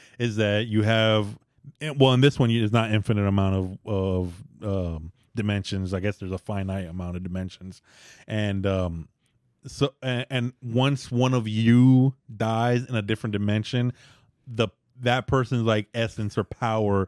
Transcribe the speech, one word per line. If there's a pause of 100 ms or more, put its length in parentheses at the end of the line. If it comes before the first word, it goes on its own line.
(200)
is
that
you
have, (540)
eh,
well,
in
this
one,
you,
there's
not
infinite
amount (300)
of, (300)
of,
um, (240)
dimensions.
I
guess
there's
a
finite
amount
of
dimensions. (460)
And,
um, (600)
so, (100)
and,
and
once
one
of
you (220)
dies
in
a
different
dimension, (540)
the, (340)
that
person's,
like,
essence
or
power